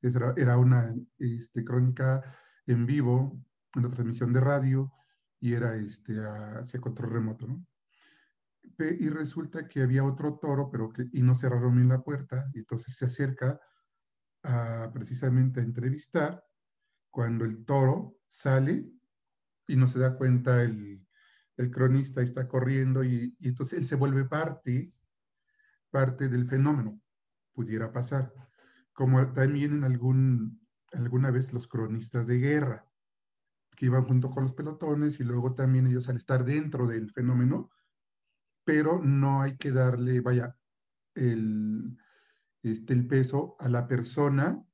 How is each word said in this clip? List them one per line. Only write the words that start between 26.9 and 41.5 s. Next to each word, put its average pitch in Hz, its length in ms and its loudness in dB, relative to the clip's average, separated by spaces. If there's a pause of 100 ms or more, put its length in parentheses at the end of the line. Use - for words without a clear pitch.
pudiera 110 380 -4
pasar. 127 400 -4 (600)
Como 131 400 4
también 143 440 2
en 147 60 0
algún, 127 760 2 (320)
alguna 127 380 0
vez 127 220 -2
los 120 140 -8
cronistas 113 600 -6
de 123 100 2
guerra, 135 480 0 (920)
que 131 120 0
iban 127 180 4
junto 127 240 2
con 135 140 -4
los 127 100 -2
pelotones, 147 680 -2
y 131 40 -4
luego 123 320 -2
también 131 320 4
ellos 123 220 0
al 127 80 -2
estar 123 280 0
dentro 147 400 -2
del 113 260 -4
fenómeno, 123 600 0 (920)
pero 156 380 2
no 139 400 2
hay 135 160 -2
que 143 140 -4
darle, 127 480 2
vaya, 123 360 0 (600)
el, 110 840 -2 (640)